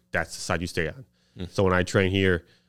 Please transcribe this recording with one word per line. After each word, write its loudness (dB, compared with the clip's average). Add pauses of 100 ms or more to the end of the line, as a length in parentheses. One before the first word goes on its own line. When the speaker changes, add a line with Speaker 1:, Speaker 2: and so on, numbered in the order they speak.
(120)
Speaker 1:
that's -4
the -10
side -2
you -6
stay -4
on." -16 (320)
Speaker 2:
Mm. -10
Speaker 1:
So 0
when 4
I 4
train 2
here, 2 (260)